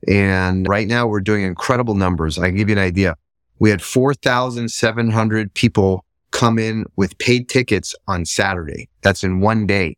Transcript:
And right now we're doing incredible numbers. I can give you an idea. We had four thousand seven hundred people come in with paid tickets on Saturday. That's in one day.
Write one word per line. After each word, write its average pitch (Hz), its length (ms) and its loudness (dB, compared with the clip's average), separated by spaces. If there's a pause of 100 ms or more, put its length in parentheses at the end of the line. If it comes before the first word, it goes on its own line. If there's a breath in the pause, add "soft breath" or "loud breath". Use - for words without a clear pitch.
And 95 640 2
right 101 180 0
now 120 200 0
we're 104 140 -2
doing 101 240 0
incredible 110 500 -2
numbers. 87 440 0
I 87 100 0
can 90 80 0
give 101 120 0
you 104 80 2
an 101 60 0
idea. 90 340 0 (420)
We 107 120 4
had 104 120 0
four 131 320 0
thousand 123 560 -2
seven 113 400 0
hundred 110 440 0
people 95 500 2 (260)
come 113 280 0
in 110 260 -2 (120)
with 95 220 -2
paid 123 300 0
tickets 117 460 -2 (140)
on 90 160 -4
Saturday. 90 640 -4 (140)
That's 98 200 2
in 92 180 0
one 107 260 2
day. 95 320 0